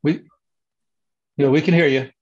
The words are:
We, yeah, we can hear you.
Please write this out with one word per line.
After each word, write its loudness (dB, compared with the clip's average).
We, -4
yeah, 2
we 2
can -2
hear 2
you. -4